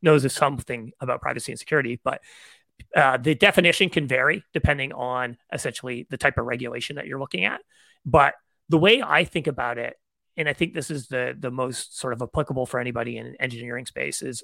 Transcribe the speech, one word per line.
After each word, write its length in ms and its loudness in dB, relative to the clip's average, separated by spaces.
knows 320 6
something 680 -2
about 220 -4
privacy 300 -6
and 80 -10
security, 440 0
but, 180 -4
uh, 220 6
the 180 2
definition 560 4
can 160 0
vary 380 0
depending 380 0
on 460 -4
essentially 560 -6
the 80 -8
type 200 0
of 80 0
regulation 520 -6
that 100 -10
you're 120 -8
looking 260 -4
at. 160 0
But 280 6
the 100 4
way 240 6
I 220 2
think 240 -4
about 300 -2
it, 180 -8
and 140 -2
I 40 0
think 200 -2
this 180 -6
is 160 -8
the, 320 -4
the 120 -6
most 460 -6
sort 140 -4
of 100 -6
applicable 440 -2
for 160 -4
anybody 360 -4
in 100 -10
an 120 -14
engineering 460 -6
space 360 -6
is, 220 -8